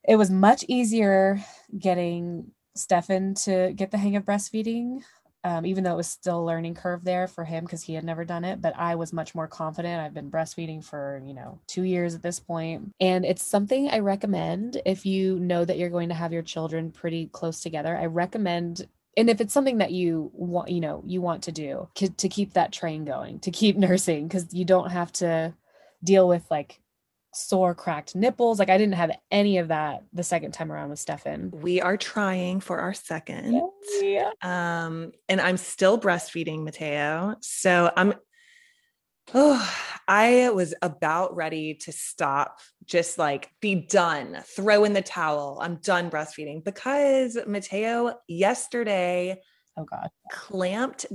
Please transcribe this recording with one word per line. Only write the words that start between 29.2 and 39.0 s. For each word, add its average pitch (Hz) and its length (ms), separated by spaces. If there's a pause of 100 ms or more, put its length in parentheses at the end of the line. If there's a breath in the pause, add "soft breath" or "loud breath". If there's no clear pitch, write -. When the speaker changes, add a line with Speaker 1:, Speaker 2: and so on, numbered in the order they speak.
Speaker 1:
any 202 280
of 165 100
that 151 440
the 175 120
second 156 280
time 160 200
around 151 180
with 147 80
Stefan. 151 540
Speaker 2:
We 175 280
are 180 160
trying 190 640
for 175 200
our 180 120
second. - 720 (400)
Speaker 1:
Yay. 392 240 (160)
Speaker 2:
Um, 170 720 (160)
and 190 120
I'm 185 160
still 196 420
breastfeeding 170 640
Mateo. 151 760
So 175 560
I'm, 196 180 (1200 soft breath)